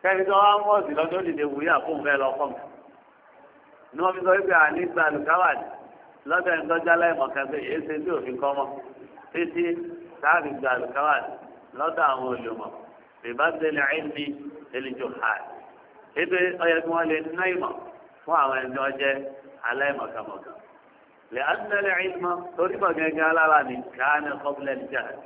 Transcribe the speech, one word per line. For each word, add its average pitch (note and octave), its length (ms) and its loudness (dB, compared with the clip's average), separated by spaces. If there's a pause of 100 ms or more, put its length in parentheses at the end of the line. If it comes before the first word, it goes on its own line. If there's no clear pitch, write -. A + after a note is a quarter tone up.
Kẹ́ni F#3+ 200 4
tó G3 100 2
wá G3+ 160 8
ń G#3 140 4
pọ̀ G#3 160 6
sí D3 140 -4
lọ́dún E3 300 0
dìde D3 200 -2
wúyà D3 340 0
fún D#3 160 -2
un C#3 100 -6
fẹ́ C#3+ 140 2
lọ C3+ 120 2
kọ́ C#3 180 -2
mi. B2 80 -8 (1400)
Ni D#3 80 -10
wọ́n F#3 140 2
fi F#3 60 -6
sọ F3+ 100 2
wípé F#3+ 240 4
àní D#3 280 6
gba E3+ 200 0
àlùkáwà D#3 500 4
ní B2 120 -4 (600)
lọ́dọ̀ F3 260 2
ẹni D#3 140 0
tó E3 120 2
já E3 180 4
láìmọ̀ E3 340 2
kan C#3 180 -2
pé D3 100 -4
èé C3+ 200 -4
ṣe D#3 200 -6
tí F3 120 -4
òfin B2+ 280 -4
kọ́ C#3 160 0
mọ́. C3+ 140 -2 (580)
Títí E3+ 380 -2 (520)
tá D3 120 0
a E3+ 140 4
fi D3 80 -6
gba C3 200 -4
àlùkáwà C3+ 460 0
ní - 140 -4 (420)
lọ́dọ̀ D#3+ 320 -2
àwọn C3 260 0
olùmọ̀. A2+ 400 -6 (480)
ببذل D#3 480 -2
العلم D3 500 -2 (540)
للجهال. B2+ 720 -4 (680)
Ebe F3+ 280 -2 (140)
ó F3+ 140 -4
yẹ E3 140 4
kí E3 80 -6
wọ́n E3 200 0
lè D#3 80 2 (160)
ná F3+ 140 -2
ìmọ̀ F3 260 -2 (460)
fún D#3 160 -2
àwọn C3+ 240 4
ẹni C3 160 -6
tó C3+ 140 -2
jẹ́ C3+ 260 0 (460)
aláìmọ̀kànmọ̀kàn. A2+ 960 -4 (720)
لأن E3 400 -2
العلم، F#3 540 0 (260)
torí F3 260 0
mọ̀ F#3 160 2
gẹ́gẹ́ D#3+ 320 0
alára D#3+ 380 6
ni، B2+ 140 -4 (120)
كان D3 440 0
قبل C#3 360 -6
الجهل. B2+ 580 -6